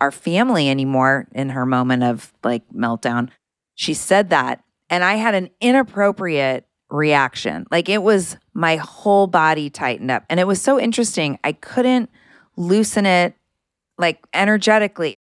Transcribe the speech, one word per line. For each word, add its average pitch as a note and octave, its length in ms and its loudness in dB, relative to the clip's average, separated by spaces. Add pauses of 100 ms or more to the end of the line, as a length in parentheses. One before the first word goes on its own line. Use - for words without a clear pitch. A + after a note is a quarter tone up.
our C#3 80 2
family F3+ 580 0
anymore C3+ 640 0
in C3+ 160 -4
her B2+ 140 -4
moment B2+ 380 0
of, A#2+ 300 -2 (120)
like, A#2 180 -2 (120)
meltdown. A#2+ 560 -4 (440)
She - 200 -6
said F#3+ 360 0
that, B2+ 320 -2 (280)
and F3+ 140 -2
I F#3+ 100 2
had A3 200 0
an F#3 140 -2 (120)
inappropriate G3+ 1080 0 (240)
reaction. C#3 800 0
Like, E3+ 180 0
it G3+ 140 0
was, G3 340 2 (180)
my D#3+ 220 0
whole G3 520 0
body D#3 420 0
tightened B2+ 400 -4
up. B2 180 -2
And E3+ 120 0
it F#3 60 2
was G3 140 0
so C4+ 200 2
interesting. A3 640 -2
I D3+ 80 -2
couldn't B3+ 580 -2 (460)
loosen G3+ 500 0
it, F3+ 280 2 (640)
like, E3+ 200 -2 (160)
energetically. G3+ 800 0 (120)